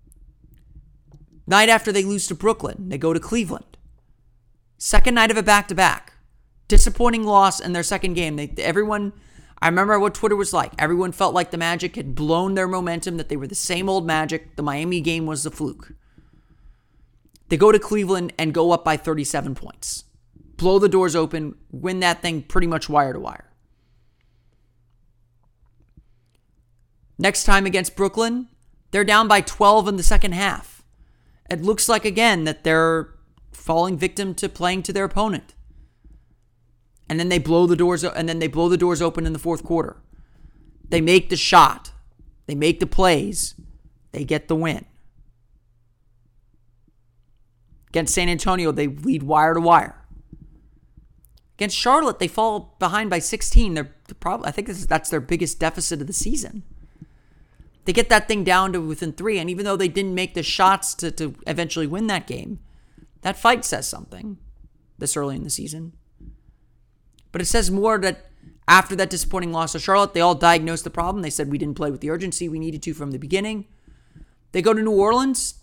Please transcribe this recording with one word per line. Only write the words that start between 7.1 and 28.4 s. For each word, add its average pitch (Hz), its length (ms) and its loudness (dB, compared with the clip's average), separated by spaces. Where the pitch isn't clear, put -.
loss 196 360 6
in 175 140 -6
their 175 100 -2
second 185 300 -4
game. 165 240 -4
They, 147 220 -8
everyone, 202 520 -2
I - 60 2
remember 196 320 2
what 202 160 0
Twitter 208 220 0
was 196 160 -4
like. 160 260 -2
Everyone 175 320 0
felt 170 220 0
like 175 180 0
the 175 60 -8
Magic 170 400 -4
had 135 180 -8
blown 165 380 0
their 185 140 -2
momentum, 175 500 -6
that 156 100 -8
they - 80 -6
were 135 100 -8
the 190 100 -10
same 185 340 -4
old 190 180 -2
Magic. 156 480 -4
The 151 80 -8
Miami 156 380 -4
game 165 240 -2
was 151 180 -6
the 156 80 -8
fluke. - 400 -10
They 170 80 0
go 208 160 6
to 214 60 6
Cleveland 190 600 -2
and 160 140 -2
go 170 180 2
up 170 140 0
by 156 100 0
thirty-seven 147 580 -6
points. - 520 -14
Blow 190 240 4
the 196 100 6
doors 180 260 2
open, 160 400 -4
win 185 280 -6
that 175 220 0
thing 160 220 -4
pretty 180 240 2
much 160 200 -4
wire 143 240 0
to - 80 -8
wire. - 320 -14
Next 196 260 0
time 196 220 6
against 185 320 -4
Brooklyn, 226 500 -2